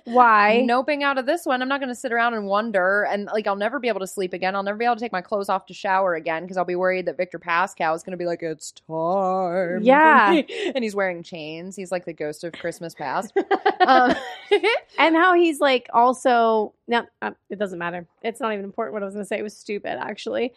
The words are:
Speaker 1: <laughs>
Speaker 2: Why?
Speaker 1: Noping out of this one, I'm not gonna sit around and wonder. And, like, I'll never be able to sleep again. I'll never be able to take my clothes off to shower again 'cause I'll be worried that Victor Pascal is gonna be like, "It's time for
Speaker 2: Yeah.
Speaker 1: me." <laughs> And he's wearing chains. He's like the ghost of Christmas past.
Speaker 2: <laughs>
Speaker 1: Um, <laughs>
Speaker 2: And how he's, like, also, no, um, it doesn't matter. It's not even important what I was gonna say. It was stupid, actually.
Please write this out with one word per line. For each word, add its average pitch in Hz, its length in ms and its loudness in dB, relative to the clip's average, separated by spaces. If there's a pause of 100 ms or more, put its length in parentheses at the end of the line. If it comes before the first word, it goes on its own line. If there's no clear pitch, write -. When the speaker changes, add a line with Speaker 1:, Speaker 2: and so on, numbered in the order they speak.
Speaker 1:
<laughs> 233 100 -6
Speaker 2:
Why? 226 540 6
Speaker 1:
Noping 277 340 0
out 277 160 0
of 247 80 -4
this 330 180 0
one, 254 180 0
I'm 254 60 -4
not 269 120 -2
gonna 254 140 -6
sit 233 180 -6
around 233 220 2
and 208 120 -4
wonder. 202 640 2
And, 202 160 -4
like, 208 200 -4
I'll 196 100 -2
never 220 220 -4
be 240 100 -4
able 196 120 -2
to 190 60 -8
sleep 185 260 -6
again. 185 240 -2
I'll 196 60 -2
never 202 160 -4
be 233 60 -2
able 240 120 2
to 214 40 -10
take 240 120 -8
my 185 80 -2
clothes 202 280 -6
off 196 180 -2
to 180 80 -18
shower 190 400 0
again 160 340 -4
'cause 185 80 -8
I'll 180 80 0
be 175 120 -4
worried 185 300 0
that 151 100 -6
Victor 180 220 -6
Pascal 170 560 0
is 165 80 -8
gonna 185 140 -10
be 175 100 -4
like, 170 160 -4
"It's 160 300 -10
time - 140 -20
for 180 960 -2
Speaker 2:
Yeah. 269 480 8 (180)
Speaker 1:
me." 415 240 -6
<laughs> - 20 -4
And 262 100 -2
he's 202 120 -4
wearing 180 260 -2
chains. 165 540 -12
He's 185 160 -10
like 180 120 -4
the 170 80 -10
ghost 156 320 -8
of 165 80 -8
Christmas 165 420 -10
past. 160 420 -6
Speaker 2:
<laughs> 392 60 0 (380)
Speaker 1:
Um, 254 340 4 (360)
<laughs> - 480 0
Speaker 2:
And 320 180 4
how 359 180 6
he's, 330 260 4
like, 262 340 2
also, 233 800 2 (120)
no, 233 200 -2 (160)
um, 214 120 -6 (140)
it 202 100 -10
doesn't 190 200 -6
matter. 170 280 -8 (160)
It's 220 180 -6
not 220 120 -2
even 202 140 -6
important 220 260 -6
what 214 100 -6
I 202 40 -6
was 190 80 -10
gonna 208 100 -8
say. 208 140 -6
It 214 40 -6
was 214 140 -10
stupid, - 420 -8
actually. 220 580 -6